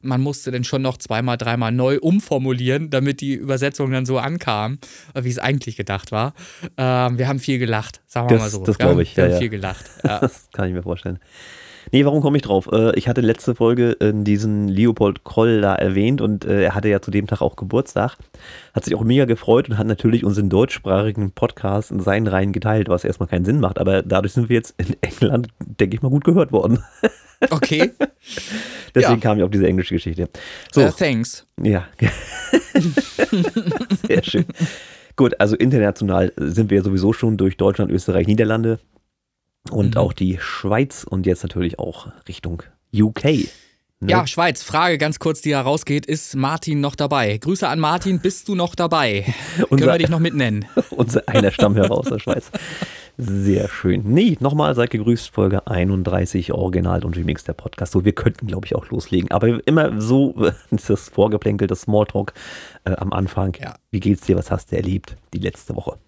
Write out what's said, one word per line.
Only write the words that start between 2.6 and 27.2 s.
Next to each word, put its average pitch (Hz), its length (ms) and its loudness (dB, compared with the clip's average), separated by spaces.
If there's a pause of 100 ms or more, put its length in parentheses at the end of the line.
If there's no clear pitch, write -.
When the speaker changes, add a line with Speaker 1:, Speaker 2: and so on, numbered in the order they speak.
Speaker 1:
damit 139 320 -2
die 139 140 -4
Übersetzung 135 560 -4
dann 131 160 -2
so 131 100 0
ankam, 123 640 -4 (340)
wie 127 160 -4
es 120 80 -4
eigentlich 131 400 -2
gedacht 98 340 -6
war. 117 220 -2 (420)
Ähm, 127 440 0
wir 127 80 0
haben 139 100 -2
viel 131 220 -2
gelacht, 113 480 -4
sagen 120 240 -4
wir 113 60 6
Speaker 2:
Das, 113 80 2
Speaker 1:
mal 107 40 -2
so. 101 160 -8
Speaker 2:
das 107 140 0
Speaker 1:
Wir - 80 2
haben, 87 80 6
Speaker 2:
glaub 87 80 2
ich, - 120 -4
Speaker 1:
wir 90 100 4
Speaker 2:
ja, - 20 4
Speaker 1:
haben 87 80 2
Speaker 2:
ja. 90 60 2
Speaker 1:
viel 117 80 -2
gelacht. 95 360 -8 (180)
Ja. 107 160 0
Speaker 2:
<laughs> - 20 0
Das - 300 -4
kann 98 160 -4
ich 92 60 -4
mir 90 80 -6
vorstellen. 87 380 -8 (720)
Nee, 135 120 6
warum 143 180 4
komme 147 160 2
ich 135 60 2
drauf? 98 280 0
Äh, 110 260 4
ich - 100 -2
hatte 120 140 0
letzte 113 320 0
Folge, 120 380 2 (100)
äh, 107 140 4
diesen 104 540 0
Leopold 107 540 2
Kroll 113 380 2
da 98 140 2
erwähnt 101 440 2
und, 104 260 -2
äh, 98 180 2
er 90 100 0
hatte 101 160 0
ja 98 140 2
zu - 80 -8
dem 101 160 0
Tag - 140 -2
auch - 160 0
Geburtstag. 110 600 -2 (560)
Hat - 120 -2
sich - 100 -2
auch 107 80 -2
mega 127 220 4
gefreut 117 440 4
und 110 80 -2
hat 107 80 0
natürlich 113 380 2
unseren 101 260 0
deutschsprachigen 101 840 0
Podcast - 600 -4
in 104 80 -4
seinen 98 260 0
Reihen 95 280 0
geteilt, 107 360 0
was 90 140 0
erstmal - 260 -4
keinen 90 160 0
Sinn 131 140 2
macht. 95 180 0
Aber 95 240 2
dadurch 95 320 -2
sind 117 160 0
wir 120 60 2
jetzt - 240 -2
in - 220 -4
England, 120 480 0 (100)
denke 107 360 -2
ich 113 60 -4
mal, 131 80 0
gut 143 140 2
gehört 170 280 4
worden. 107 280 4 (240)
<laughs> 440 60 4 (420)